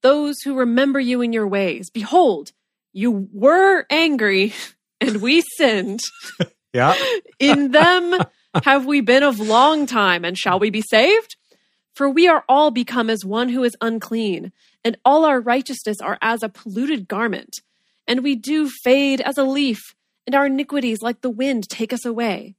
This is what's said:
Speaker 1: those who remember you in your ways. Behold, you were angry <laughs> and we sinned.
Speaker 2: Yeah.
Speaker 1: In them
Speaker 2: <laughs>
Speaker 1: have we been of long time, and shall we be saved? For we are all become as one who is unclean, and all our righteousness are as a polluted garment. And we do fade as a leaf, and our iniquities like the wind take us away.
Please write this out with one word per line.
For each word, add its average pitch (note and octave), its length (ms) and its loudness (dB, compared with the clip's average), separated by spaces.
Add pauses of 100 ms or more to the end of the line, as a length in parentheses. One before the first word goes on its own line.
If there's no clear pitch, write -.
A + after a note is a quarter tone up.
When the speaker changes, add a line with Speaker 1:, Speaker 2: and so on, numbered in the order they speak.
Speaker 1:
those D4 420 2
who C#4 140 -6
remember C4 420 2
you B3 220 -2
in A#3 120 -2
your A3 140 -2
ways. F#3 420 -4
Behold, A3 640 0 (420)
you G3 400 -2
were E4+ 560 4
angry A3 640 0 (240)
<laughs> - 240 -14
and G#3+ 200 -2
we C#4+ 200 2 (160)
sinned. A3 420 0 (720)
Speaker 2:
Yeah. B2+ 220 2 (460)
Speaker 1:
In C#4+ 320 2
them F4 480 4 (200)
Speaker 2:
<laughs> - 240 -6
Speaker 1:
have C#4 220 2
we C#4+ 160 0
been B3+ 220 4
of B3+ 160 0
long C4 480 4
time, F#3+ 360 0
and F3+ 140 -6
shall F#3+ 220 0
we G#3+ 100 2
be G#3+ 200 -4
saved? E4+ 460 2 (600)
For C#4 140 0
we E4 180 4
are D#4+ 200 4
all D4 240 4
become A#3+ 380 -4
as G#3 160 -4
one A3+ 240 -4
who B3 140 -2
is A#3+ 180 -2
unclean, A3 720 -6 (320)
and A3+ 220 -4
all D4+ 200 4
our C#4 160 2
righteousness A#3+ 600 -4
are - 200 -6
as A3+ 220 -4
a G#3+ 60 -8
polluted A3+ 580 -6
garment. G#3 480 -6 (500)
And B3 160 -2
we C#4 140 -2
do C#4+ 340 -4 (140)
fade C4+ 380 2
as C#4 160 -4
a C#4 80 0
leaf, C4+ 340 -2 (480)
and B3+ 80 -2
our C#4 120 2
iniquities C4+ 540 -4
like A#3 200 -6
the B3+ 80 -4
wind A#3 400 -4
take A3+ 240 -6
us A#3+ 120 -8
away. A3+ 540 -6